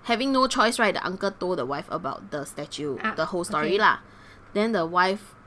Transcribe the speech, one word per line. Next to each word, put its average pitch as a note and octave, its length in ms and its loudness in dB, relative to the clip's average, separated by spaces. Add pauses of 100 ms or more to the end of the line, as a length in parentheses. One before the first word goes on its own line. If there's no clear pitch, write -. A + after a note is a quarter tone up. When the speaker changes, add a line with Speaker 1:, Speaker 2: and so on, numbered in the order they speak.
Speaker 1:
Having C4 300 0
no C4 140 4
choice, A#3+ 320 2
right, G#3 140 4
the - 120 -2
uncle F#3+ 260 -2
told F3+ 280 -2
the B2 60 -2
wife C#3+ 240 -6
about D#3+ 420 -6
the D3 140 -6
statue, C#3+ 560 -6
Speaker 2:
Ah, - 140 -2
Speaker 1:
the D#3+ 160 0
whole F3 120 -2
story D3+ 320 0
Speaker 2:
okay. G#3+ 40 2
Speaker 1:
lah. F#3+ 200 6 (540)
Then A3 200 2
the E3+ 120 2
wife, F3+ 480 0 (140)